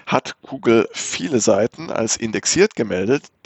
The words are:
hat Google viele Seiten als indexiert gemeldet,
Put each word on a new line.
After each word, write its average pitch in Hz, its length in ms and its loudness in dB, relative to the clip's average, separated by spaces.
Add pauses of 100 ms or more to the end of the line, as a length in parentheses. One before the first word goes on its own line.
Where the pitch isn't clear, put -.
hat - 380 -2
Google 117 480 2
viele - 480 -4
Seiten 110 500 0
als - 260 -2
indexiert 117 600 0
gemeldet, 104 480 0 (220)